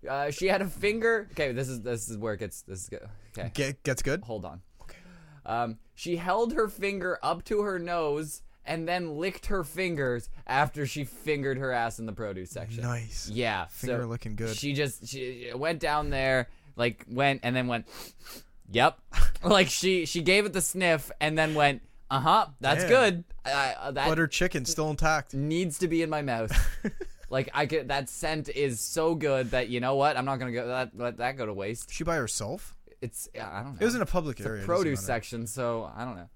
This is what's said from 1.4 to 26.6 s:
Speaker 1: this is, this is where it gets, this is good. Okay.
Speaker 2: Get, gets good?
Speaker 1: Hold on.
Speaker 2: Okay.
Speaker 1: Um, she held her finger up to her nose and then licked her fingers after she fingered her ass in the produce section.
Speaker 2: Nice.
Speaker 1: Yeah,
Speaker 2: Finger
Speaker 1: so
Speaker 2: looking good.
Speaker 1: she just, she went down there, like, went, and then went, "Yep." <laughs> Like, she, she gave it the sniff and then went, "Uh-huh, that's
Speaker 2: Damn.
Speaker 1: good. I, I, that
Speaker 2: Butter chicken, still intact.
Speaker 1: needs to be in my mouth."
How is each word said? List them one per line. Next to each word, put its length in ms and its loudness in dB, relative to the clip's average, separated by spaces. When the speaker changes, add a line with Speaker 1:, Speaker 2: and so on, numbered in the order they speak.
Speaker 1:
this 160 -2
is, 140 -6
this 280 -4
is 80 -8
where 180 -2
it 20 -8
gets, 240 -8
this 220 -12
is 40 -14
good. 220 -12
Okay. 160 -6
Speaker 2:
Get, 300 -2
gets 180 0
good? 200 0
Speaker 1:
Hold 240 -8
on. 160 -12
Speaker 2:
Okay. 160 -16
Speaker 1:
Um, 340 -2
she 220 -4
held 380 0
her 160 2
finger 520 -2
up 240 0
to 180 0
her 160 -2
nose 640 -2
and 200 -4
then 320 -2
licked 260 -4
her 180 0
fingers 640 -2
after 400 0
she 160 -6
fingered 560 -2
her 120 -2
ass 280 -2
in 80 -8
the 40 -8
produce 380 -8
section. 320 -8
Speaker 2:
Nice. 480 -6
Speaker 1:
Yeah, 380 0
Speaker 2:
Finger 340 -4
Speaker 1:
so 60 -4
Speaker 2:
looking 280 -6
good. 200 -4
Speaker 1:
she 180 -2
just, 340 -2
she 460 -8
went 260 -2
down 300 0
there, 400 2
like, 320 0
went, 360 2
and 120 0
then 120 0
went, 180 -2
"Yep." 320 6
<laughs> 400 8
Like, 260 8
she, 380 2
she 160 -2
gave 240 6
it 60 -6
the 80 0
sniff 500 2
and 160 2
then 160 4
went, 300 4
"Uh-huh, 380 4
that's 260 2
Speaker 2:
Damn. 40 0
Speaker 1:
good. 340 6
I, 340 2
I, 120 -6
that 160 0
Speaker 2:
Butter 180 4
chicken, 400 0
still 240 -2
intact. 460 2
Speaker 1:
needs 440 0
to 80 2
be 140 2
in 80 0
my 140 -2
mouth." 280 -2